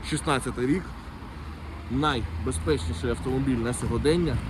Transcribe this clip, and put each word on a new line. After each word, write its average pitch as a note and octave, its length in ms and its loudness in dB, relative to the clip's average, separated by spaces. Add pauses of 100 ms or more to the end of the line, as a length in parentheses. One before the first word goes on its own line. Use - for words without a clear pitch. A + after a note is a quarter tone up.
шістнадцятий B2+ 580 0
рік, F3 160 4 (1080)
найбезпечніший B2+ 1160 0
автомобіль C3 480 2
на A#2 160 0
сьогодення B2 640 2 (120)